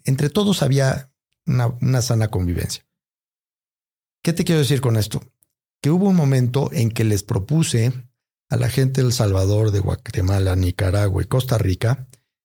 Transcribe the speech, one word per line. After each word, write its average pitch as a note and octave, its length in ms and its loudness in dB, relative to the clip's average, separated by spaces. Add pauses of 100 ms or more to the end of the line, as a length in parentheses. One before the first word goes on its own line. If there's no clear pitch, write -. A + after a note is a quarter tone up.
entre C3+ 260 0
todos G3+ 320 0
había C3+ 500 0 (340)
una, B2+ 220 0 (140)
una B2+ 200 0
sana A2 260 0
convivencia. F2 580 -4 (1400)
¿Qué E3 100 0
te F3+ 100 -2
quiero E3 160 2
decir C3+ 220 0
con A2+ 160 2
esto? - 260 -4 (580)
Que C#3 80 0
hubo F3+ 200 2
un F#3+ 60 4
momento C3 580 2
en A2+ 180 0
que A2+ 140 -2
les G#2 180 0
propuse B2 680 0 (560)
a A#2 80 -2
la A#2+ 120 0
gente C3 320 0
de B2+ 60 2
El A#2 60 0
Salvador, G#2 580 2
de G2+ 80 0
Guatemala, F#2+ 760 -2
Nicaragua F#2 680 0
y - 40 -2
Costa B2+ 300 0
Rica G#2+ 500 -2 (380)